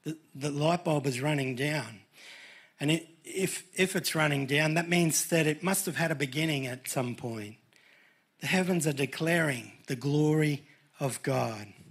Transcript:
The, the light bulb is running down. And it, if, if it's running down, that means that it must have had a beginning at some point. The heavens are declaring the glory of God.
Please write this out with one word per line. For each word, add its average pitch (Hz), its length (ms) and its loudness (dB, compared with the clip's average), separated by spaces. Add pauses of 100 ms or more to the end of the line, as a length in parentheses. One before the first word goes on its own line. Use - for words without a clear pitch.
The, 160 120 -6 (180)
the 143 160 -4
light 156 340 2
bulb 147 220 2
is 123 140 -2
running 135 360 0
down. 127 440 -4 (800)
And 143 120 0
it, 160 180 0 (160)
if, - 400 -4 (120)
if 185 180 2
it's 175 200 -2
running 143 320 2
down, 156 280 2
that 165 140 2
means 170 380 2
that 165 200 4
it 151 160 0
must 190 240 0
have 156 100 -4
had 160 140 0
a 160 60 0
beginning 143 500 -2
at 123 220 -10
some 123 260 -2
point. 110 420 -8 (840)
The 156 60 -6
heavens 175 400 2
are 151 60 2
declaring 143 800 0 (140)
the 135 100 -2
glory 147 680 2 (340)
of 135 240 -4
God. 117 460 -2 (220)